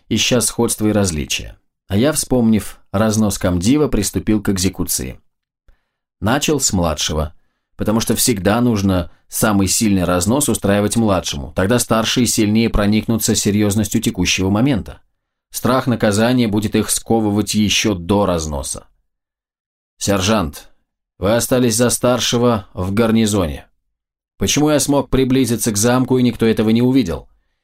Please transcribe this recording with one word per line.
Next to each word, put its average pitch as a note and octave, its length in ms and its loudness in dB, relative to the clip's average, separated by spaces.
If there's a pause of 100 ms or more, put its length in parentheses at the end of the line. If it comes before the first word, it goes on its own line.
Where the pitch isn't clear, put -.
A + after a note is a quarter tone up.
ища A#2 320 0
сходства A2 480 -2
и G#2+ 40 0
различия. D2+ 640 -4 (300)
А G2 80 -2
я, C#4 160 2
вспомнив A2+ 680 0 (120)
разнос G#2+ 460 0
комдива, G#2 500 2
приступил G2+ 540 0
к - 60 -4
экзекуции. F2+ 720 -4 (1000)
Начал C#3 400 0
с - 120 -2
младшего – D#2 640 -2 (420)
потому G#2 240 0
что A2+ 160 -2
всегда G2+ 440 0
нужно G2 500 0 (180)
самый G2+ 400 0
сильный G2 360 0
разнос F2+ 440 0
устраивать G2+ 480 0
младшему, F2 580 -2
тогда G2+ 240 0
старшие A#2 480 0
сильнее A2 440 2
проникнутся G#2+ 640 0
серьезностью G#2 640 0
текущего F#2+ 500 -2
момента. A2 500 0 (500)
Страх - 360 -2
наказания A#2 640 2
будет G#2 260 -2
их G#2+ 160 0
сковывать G#2+ 640 0
еще G#2+ 400 2
до F#2+ 320 0
разноса. D#2 600 -4 (1120)
«Сержант, G2 720 -2 (480)
вы G2+ 160 0
остались A#2+ 420 0
за A#2+ 140 2
старшего A#2+ 840 0
в F#2+ 180 -4
гарнизоне. G#2 760 0 (720)
Почему D3 300 0
я D3+ 120 2
смог C#3+ 280 0
приблизиться B2+ 640 0
к G#2 60 -4
замку, B2 400 2
и B2+ 40 2
никто A#2 220 0
этого A2 260 2
не A#2 120 4
увидел? A#2+ 460 0 (360)